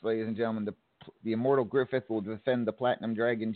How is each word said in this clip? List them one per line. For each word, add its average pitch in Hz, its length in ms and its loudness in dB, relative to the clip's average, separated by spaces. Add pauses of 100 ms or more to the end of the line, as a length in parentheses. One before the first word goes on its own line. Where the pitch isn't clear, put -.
ladies 113 240 0
and 110 100 -4
gentlemen. 110 280 -2
The, 101 100 -4 (480)
the 110 100 -2
Immortal 127 340 4
Griffith 127 420 0
will 110 140 0
defend 110 440 0
the 107 60 2
Platinum 123 400 -2
Dragon 110 440 0